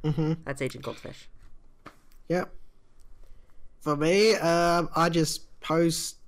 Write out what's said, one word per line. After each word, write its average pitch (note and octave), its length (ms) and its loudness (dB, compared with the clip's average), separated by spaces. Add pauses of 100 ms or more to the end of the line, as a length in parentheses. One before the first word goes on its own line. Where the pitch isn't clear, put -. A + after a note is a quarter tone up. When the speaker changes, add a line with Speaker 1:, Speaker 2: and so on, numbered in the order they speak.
Speaker 1:
Mm-hmm. D#3 300 2 (120)
Speaker 2:
That's C#3 160 -6
Agent C3 220 -6
Goldfish. - 460 -12 (1000)
Speaker 1:
Yep. F3+ 240 0 (1300)
For D3 140 0
me, F#3+ 400 4
um, E3+ 600 4
I E3 140 4
just - 520 -2
post E3 560 0 (100)